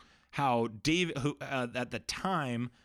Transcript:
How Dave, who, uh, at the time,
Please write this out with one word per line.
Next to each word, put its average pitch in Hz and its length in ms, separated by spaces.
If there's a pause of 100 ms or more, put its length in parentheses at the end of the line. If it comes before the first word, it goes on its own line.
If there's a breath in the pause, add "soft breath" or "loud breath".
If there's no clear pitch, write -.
(300 soft breath)
How 120 360 (160)
Dave, 165 360
who, 143 220
uh, 139 340
at 123 180
the 117 80
time, 127 720 (140)